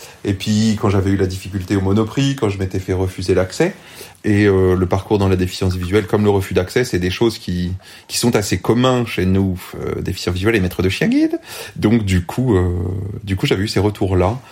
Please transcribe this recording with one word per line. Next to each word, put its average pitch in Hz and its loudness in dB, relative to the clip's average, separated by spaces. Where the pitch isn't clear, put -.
et 101 0
puis 107 2
quand 110 0
j'avais 95 2
eu 98 2
la 95 2
difficulté 92 -6
au 98 2
Monoprix, 110 0
quand 110 0
je 98 -4
m'étais 95 -4
fait 95 -4
refuser 95 -2
l'accès, 95 0
et, 104 2
euh, 95 4
le 92 2
parcours 92 0
dans 98 2
la 95 4
déficience 92 -2
visuelle, 92 0
comme 104 2
le 104 4
refus 98 0
d'accès, 95 0
c'est 113 -2
des 92 0
choses 113 0
qui, 90 -4
qui - -8
sont 123 2
assez 101 -2
communs 123 2
chez 92 -2
nous, 95 2
euh, - -6
déficients 87 -4
visuels 98 0
et 104 2
maîtres 87 -2
de 90 2
chiens 156 0
guides. 320 2
Donc 110 2
du 92 2
coup, 123 0
euh, 90 2
du 98 -2
coup, 117 -2
j'avais 107 0
eu 107 -2
ces - 0
retours-là, 98 0